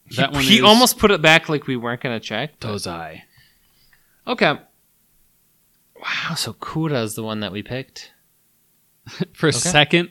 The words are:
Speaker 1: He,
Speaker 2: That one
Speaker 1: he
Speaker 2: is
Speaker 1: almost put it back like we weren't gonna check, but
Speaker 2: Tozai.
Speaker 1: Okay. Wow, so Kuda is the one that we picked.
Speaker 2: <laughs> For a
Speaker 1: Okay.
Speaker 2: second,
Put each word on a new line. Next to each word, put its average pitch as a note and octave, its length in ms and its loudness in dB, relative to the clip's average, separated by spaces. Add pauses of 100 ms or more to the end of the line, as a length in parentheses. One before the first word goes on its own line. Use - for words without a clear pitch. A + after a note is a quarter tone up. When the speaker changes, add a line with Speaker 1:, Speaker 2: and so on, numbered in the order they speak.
Speaker 1:
He, - 120 -16
Speaker 2:
That C3+ 160 0
one C#3 100 0
Speaker 1:
he F3 140 6
Speaker 2:
is - 60 4
Speaker 1:
almost A3+ 360 6
put G#3+ 120 4
it F3 100 0
back D#3+ 260 6
like D3+ 200 -2
we C3 100 -6
weren't A#2+ 240 -6
gonna A#2 180 -4
check, A#2 400 -8
but - 80 -10
Speaker 2:
Tozai. E2+ 540 -10 (1040)
Speaker 1:
Okay. F#3 320 0 (1400)
Wow, - 400 -8
so A2+ 180 -6
Kuda D3+ 500 -4
is G#2+ 120 -6
the A2+ 80 -8
one A2 180 -6
that G2+ 100 -6
we G#2 120 -8
picked. - 480 -12 (960)
Speaker 2:
<laughs> - 260 -10
For - 140 0
a - 20 4
Speaker 1:
Okay. - 80 2
Speaker 2:
second, E3+ 540 2